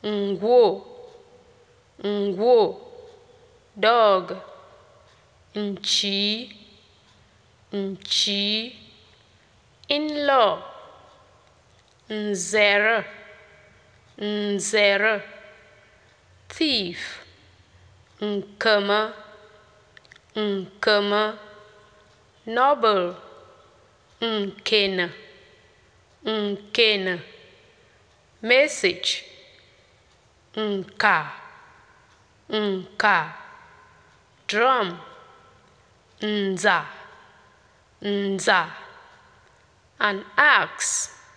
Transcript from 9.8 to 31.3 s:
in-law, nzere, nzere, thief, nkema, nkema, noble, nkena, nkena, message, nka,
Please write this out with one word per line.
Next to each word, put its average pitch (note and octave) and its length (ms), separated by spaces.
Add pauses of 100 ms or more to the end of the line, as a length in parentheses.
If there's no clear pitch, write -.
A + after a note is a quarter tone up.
in-law, C#4+ 720 (1500)
nzere, G#3 920 (1120)
nzere, G#3 1040 (1300)
thief, A3 720 (1000)
nkema, G#3 920 (1200)
nkema, G#3 1040 (1080)
noble, A3+ 680 (1040)
nkena, G3 920 (1120)
nkena, G#3 960 (1200)
message, A#3+ 840 (1300)
nka, G3 760 (1160)